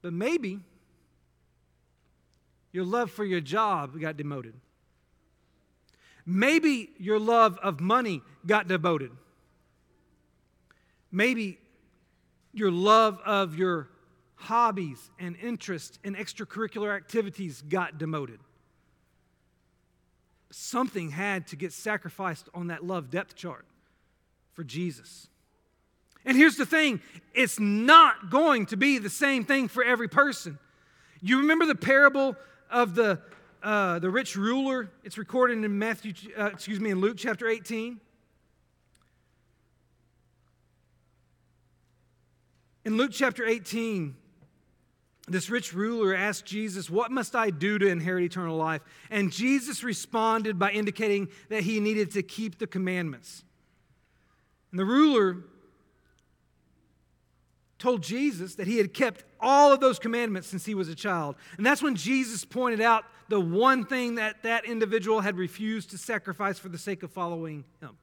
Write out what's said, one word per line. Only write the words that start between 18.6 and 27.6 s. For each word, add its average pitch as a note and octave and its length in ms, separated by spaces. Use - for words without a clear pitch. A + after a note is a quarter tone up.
Something G#3+ 580
had F#3 380
to - 80
get D#3 180
sacrificed F#3+ 800
on F3 140
that E3 160
love F3 260
depth F3 260
chart D3+ 300
for E3+ 100
Jesus. D3 640
And C4 100
here's C#4+ 220
the C#4 80
thing, D4+ 360
it's - 240
not A3 720